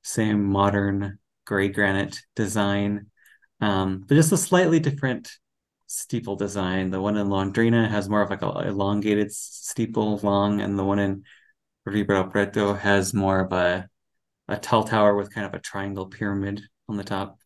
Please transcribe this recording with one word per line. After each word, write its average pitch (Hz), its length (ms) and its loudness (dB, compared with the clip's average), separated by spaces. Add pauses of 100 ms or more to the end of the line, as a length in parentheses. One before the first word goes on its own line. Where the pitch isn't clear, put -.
same 107 440 0
modern 98 720 0 (260)
gray 98 240 0
granite 98 500 -2 (160)
design, 101 720 -2 (540)
um, 95 460 0
but 139 80 4
just 160 180 6
a 185 60 4
slightly 175 420 4
different 139 500 -4 (580)
steeple 113 480 -6
design. 95 540 -2
The 95 120 -4
one 104 160 0
in 101 80 -2
Londrina 110 600 2
has 101 220 -2
more 104 140 2
of, 98 80 0
like, 98 100 -4
a 90 280 -4
elongated 101 580 0
s-, - 240 -12 (120)
steeple 110 600 -2
long, 101 400 2
and 98 160 -2
the 95 60 -2
one 98 140 0
in 98 260 -2 (640)
Ribeirão 98 440 2
Preto 101 420 2
has 101 400 2
more 95 280 2
of 92 120 -2
a, 90 360 0 (600)
a 101 80 -4
tall 110 280 2
tower 104 300 4
with 101 200 -4
kind 104 120 -6
of 90 60 -10
a - 60 -10
triangle 98 480 -8
pyramid 101 560 -4 (260)
on 107 80 -6
the 98 80 -6
top 98 420 -6